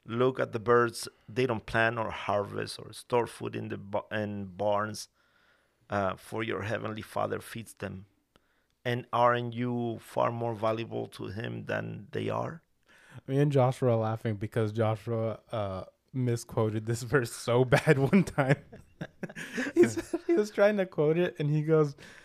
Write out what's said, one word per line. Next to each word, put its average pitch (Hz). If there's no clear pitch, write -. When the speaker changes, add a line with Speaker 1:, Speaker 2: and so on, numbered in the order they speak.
Speaker 1:
"Look 127
at 117
the 117
birds. 117
They 123
don't 113
plant 117
or 110
harvest 104
or 110
store 117
food 117
in 110
the 107
ba-, 101
in 104
barns, 104
uh, 98
for 110
your 101
heavenly 107
Father 104
feeds 104
them. 98
And 123
aren't 120
you 120
far 123
more 117
valuable 110
to 110
him 113
than 107
they -
are?" 120
Speaker 2:
Me 135
and 147
Joshua 127
are -
laughing 110
because 107
Joshua, 113
uh, 98
misquoted 113
this 117
<laughs> 120
verse 120
so 123
bad 131
one 139
time. 135
<laughs> -
He 339
said -
he 349
was 208
trying 208
to 190
quote 160
it, 180
and 147
he 151
goes, 151